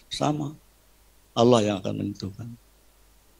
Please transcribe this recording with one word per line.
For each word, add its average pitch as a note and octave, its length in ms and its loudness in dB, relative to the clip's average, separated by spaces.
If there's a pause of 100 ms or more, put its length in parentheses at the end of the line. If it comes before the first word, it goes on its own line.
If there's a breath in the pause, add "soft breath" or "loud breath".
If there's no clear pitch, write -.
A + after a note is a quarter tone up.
sama. D3 480 -4 (800)
Allah A#2+ 320 6
yang G#2 160 0
akan G#2+ 160 -4
menentukan. G2+ 500 -8 (920)